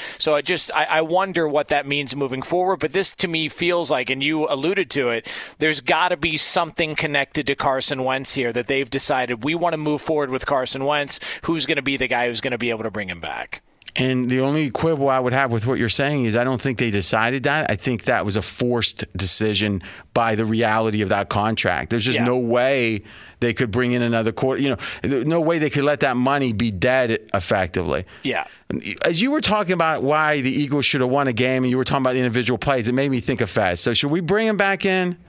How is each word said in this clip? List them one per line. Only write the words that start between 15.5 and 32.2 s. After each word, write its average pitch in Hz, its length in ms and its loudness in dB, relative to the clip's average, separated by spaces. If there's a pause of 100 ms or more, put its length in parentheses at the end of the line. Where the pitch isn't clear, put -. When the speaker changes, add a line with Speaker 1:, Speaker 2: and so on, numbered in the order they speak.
Speaker 2:
with 110 120 0
what 127 140 0
you're 117 80 2
saying 139 380 0
is 107 100 2
I 120 80 4
don't 127 160 0
think 131 200 -2
they 120 120 0
decided 113 520 0
that. 147 280 0
I 104 60 -2
think 120 260 -2
that 110 220 2
was 101 100 -2
a 107 60 -2
forced - 640 -2 (100)
decision 98 680 0 (320)
by 113 220 2
the 107 100 2
reality 110 560 2
of 101 80 2
that 101 200 0
contract. 101 640 0
There's 113 120 0
just 123 140 0
Speaker 1:
Yeah. 120 80 2
Speaker 2:
no 123 120 2
way 120 680 2 (360)
they 120 140 2
could 120 180 -2
bring 123 220 0
in 123 80 2
another 117 320 2
quarter. 131 280 0
You 139 100 2
know, 113 60 -2 (240)
th-, 131 240 0
no 165 140 2
way 165 200 2
they 151 100 0
could 143 160 0
let 147 160 2
that 131 160 2
money 131 340 2
be 110 200 0
dead 120 480 2 (140)
effectively. 90 720 0 (200)
Speaker 1:
Yeah. 110 200 -2 (600)
Speaker 2:
As 165 160 2
you 262 100 2
were 302 80 0
talking 202 320 0
about 160 320 0
why 151 380 2
the 131 100 0
Eagles 143 340 0
should - 140 2
have 127 100 2
won 135 200 2
a 123 40 0
game 127 300 2
and 127 80 2
you 123 60 2
were 127 80 0
talking 139 180 0
about 127 140 2
individual 123 400 2